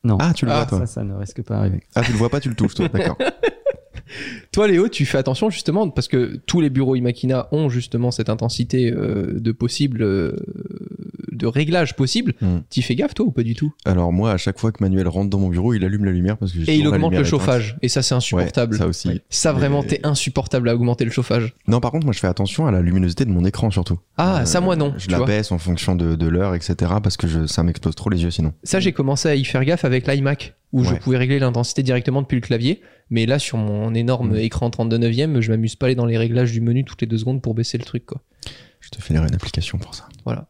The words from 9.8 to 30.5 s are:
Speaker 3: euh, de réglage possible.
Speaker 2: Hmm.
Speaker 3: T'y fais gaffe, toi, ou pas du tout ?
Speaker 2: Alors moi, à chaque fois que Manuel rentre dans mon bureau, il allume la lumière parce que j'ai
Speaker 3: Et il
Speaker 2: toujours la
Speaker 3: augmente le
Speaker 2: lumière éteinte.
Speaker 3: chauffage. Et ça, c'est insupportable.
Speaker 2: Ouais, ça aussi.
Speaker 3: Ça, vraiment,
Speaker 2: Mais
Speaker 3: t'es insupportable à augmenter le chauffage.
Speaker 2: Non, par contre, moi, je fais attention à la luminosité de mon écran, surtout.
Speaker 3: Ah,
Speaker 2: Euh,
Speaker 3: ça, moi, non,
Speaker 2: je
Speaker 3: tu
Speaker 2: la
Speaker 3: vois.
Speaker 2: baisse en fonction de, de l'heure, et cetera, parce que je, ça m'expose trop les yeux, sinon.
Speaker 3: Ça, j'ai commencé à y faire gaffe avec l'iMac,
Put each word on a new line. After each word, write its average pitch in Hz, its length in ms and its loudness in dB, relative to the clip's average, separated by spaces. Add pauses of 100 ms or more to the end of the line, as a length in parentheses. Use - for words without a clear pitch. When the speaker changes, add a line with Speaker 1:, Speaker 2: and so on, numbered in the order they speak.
Speaker 3:
euh, 98 340 0 (960)
de 117 160 -6
réglage 151 480 0
possible. 139 460 0
Speaker 2:
Hmm. 90 160 2 (120)
Speaker 3:
T'y - 120 -2
fais 120 140 0
gaffe, 285 180 -2
toi, 220 140 0
ou 156 40 0
pas 123 120 0
du 117 120 0
tout ? 151 180 -2 (120)
Speaker 2:
Alors 87 260 2
moi, 104 200 2
à 95 60 0
chaque 95 220 -4
fois 113 140 0
que - 100 -2
Manuel 95 240 2
rentre 95 220 0
dans 98 100 0
mon 95 80 2
bureau, 92 260 2
il 95 120 2
allume 101 180 0
la 98 80 2
lumière 90 260 2
parce 95 140 -4
que 85 80 -4
j'ai 156 120 0
Speaker 3:
Et 156 40 4
il 151 40 6
Speaker 2:
toujours 147 120 2
la 147 60 4
Speaker 3:
augmente 160 140 2
le 180 80 2
Speaker 2:
lumière 143 100 2
éteinte. 151 100 2
Speaker 3:
chauffage. 117 420 0
Et 127 60 0
ça, 131 140 0
c'est - 120 0
insupportable. 113 600 0
Speaker 2:
Ouais, 107 60 -2
ça 87 80 2
aussi. - 420 -2
Speaker 3:
Ça, - 240 0
vraiment, 139 300 2
Speaker 2:
Mais - 40 -6
Speaker 3:
t'es 147 180 0
insupportable 135 600 0
à 117 80 4
augmenter 120 300 2
le 113 60 -2
chauffage. 120 440 0 (120)
Speaker 2:
Non, 117 120 4
par 120 120 0
contre, 151 140 0
moi, 123 80 2
je - 60 -4
fais 98 80 0
attention 98 400 0
à 127 40 2
la 92 100 4
luminosité 90 420 2
de 113 80 0
mon 87 140 4
écran, 101 260 0
surtout. 90 280 0 (180)
Speaker 3:
Ah, 175 240 2
Speaker 2:
Euh, 117 40 0
Speaker 3:
ça, 180 140 2
moi, 180 160 2
non, 143 220 0
Speaker 2:
je - 80 -10
Speaker 3:
tu 95 60 -2
Speaker 2:
la 90 80 2
Speaker 3:
vois. 131 80 2
Speaker 2:
baisse 107 260 0
en 87 40 0
fonction 87 380 0
de, 82 200 2
de 82 120 0
l'heure, 92 280 2
et 87 40 -2
cetera, 87 400 0
parce 98 160 0
que - 120 -2
je, 80 200 0
ça - 160 0
m'expose 82 320 0
trop - 140 -4
les 90 140 2
yeux, 85 80 0
sinon. 78 220 -2 (100)
Speaker 3:
Ça, 185 180 0
j'ai 180 100 2
commencé 139 380 0
à 147 60 2
y 135 100 0
faire 131 180 0
gaffe 160 220 0
avec 127 200 0
l'iMac, 139 500 -2 (180)